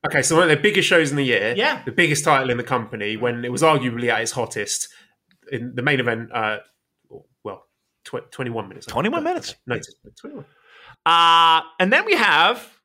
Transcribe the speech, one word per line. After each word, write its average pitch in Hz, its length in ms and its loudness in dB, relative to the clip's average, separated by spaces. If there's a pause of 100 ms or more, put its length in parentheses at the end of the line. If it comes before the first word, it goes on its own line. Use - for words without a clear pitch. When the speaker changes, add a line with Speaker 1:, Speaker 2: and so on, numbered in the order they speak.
Speaker 1:
Okay, 143 180 -2
so 160 120 0
one 170 160 4
of - 0 -
the 151 100 2
biggest 208 280 2
shows 160 220 4
in 147 60 -4
the 143 60 0
year. 117 340 0
Speaker 2:
Yeah. 262 280 -2
Speaker 1:
The 123 80 -8
biggest 151 320 0
title 135 260 2
in 120 60 0
the 120 80 -6
company 110 520 -4
when 120 280 -4
it 123 80 -6
was 120 100 -2
arguably 123 460 0
at 110 120 0
its 113 120 -6
hottest. - 560 -6 (640)
In 120 240 -10
the 123 60 -6
main 139 180 0
event, 117 320 -4
uh, 107 260 -4 (880)
well, 98 240 -14 (360)
tw-, - 280 -12
twenty-one 113 360 -8
minutes. - 180 -20
Speaker 2:
Twenty-one 226 340 -4
Speaker 1:
Okay, 311 80 -4
Speaker 2:
minutes. 349 260 -8 (100)
Speaker 1:
noted. 117 300 -10 (240)
Twenty-one. 262 260 -18 (600)
Speaker 2:
Uh, 165 540 6 (180)
and 185 140 2
then 349 120 2
we 415 100 2
have 208 540 2 (160)